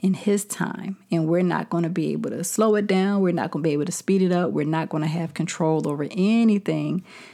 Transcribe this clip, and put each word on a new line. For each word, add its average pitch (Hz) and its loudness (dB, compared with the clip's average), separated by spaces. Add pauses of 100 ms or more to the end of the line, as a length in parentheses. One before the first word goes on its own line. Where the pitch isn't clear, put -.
in 190 2
His 202 0
time, - -6 (140)
and 160 2
we're 170 2
not 165 0
gonna 170 -2
be 160 -2
able 156 -4
to 120 -6
slow 214 2
it 208 0
down. 196 2
We're 180 2
not 160 -2
gonna 147 -4
be 156 2
able 147 0
to 175 -4
speed 190 0
it 185 4
up. 175 0
We're 147 0
not 160 -2
gonna 156 -2
have 160 -4
control 160 -2
over 143 -4
anything 185 2 (300)